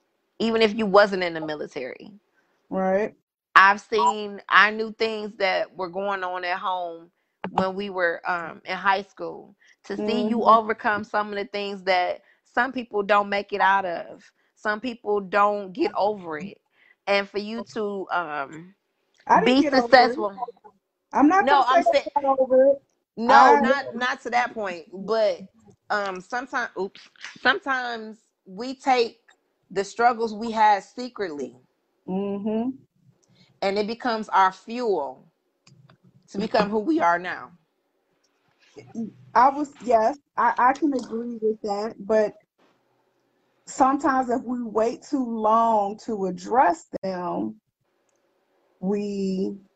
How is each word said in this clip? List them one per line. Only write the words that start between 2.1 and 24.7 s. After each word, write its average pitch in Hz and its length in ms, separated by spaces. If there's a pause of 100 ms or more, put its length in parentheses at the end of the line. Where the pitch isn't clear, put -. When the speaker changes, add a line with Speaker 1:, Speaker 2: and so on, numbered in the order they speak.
Speaker 2:
Right. 190 460 (400)
Speaker 1:
I've 196 260
seen, 208 680
I 202 220
knew 220 220
things 214 440
that 185 400
were 185 120
going 190 340
on 180 220
at 185 140
home 175 520 (380)
when 190 260
we 202 160
were, 175 380
um, 160 360
in 185 120
high 196 260
school. - 520 (300)
To - 120
see 214 240
you 226 220
Speaker 2:
Mm-hmm. - 20
Speaker 1:
overcome 214 580
some 208 260
of 202 60
the 202 100
things 202 380
that 180 380 (240)
some 254 280
people 226 300
don't 202 260
make 202 240
it 190 80
out 190 240
of, 170 380 (320)
some 214 260
people 208 400
don't 202 520
get 294 220
over 180 440
it, 190 200 (480)
and 202 220
for 202 100
you 220 240 (120)
to, 202 360
um, 151 640 (520)
Speaker 2:
I 147 140
didn't 247 180
Speaker 1:
be - 20
Speaker 2:
get 285 120
over 247 400
it. 202 60
Speaker 1:
successful. 202 140 (800)
Speaker 2:
I'm 262 160
not 381 180
Speaker 1:
No, - 20
Speaker 2:
gonna 277 180
Speaker 1:
I'm 269 160
Speaker 2:
say - 0
Speaker 1:
sa- 330 160 (160)
Speaker 2:
I 285 60
got 269 180
over 262 320
it. 277 120 (340)
Speaker 1:
No, 262 400
Speaker 2:
I - 0
Speaker 1:
not, 269 380
not 254 280
to 240 80
that 240 220
point, 185 400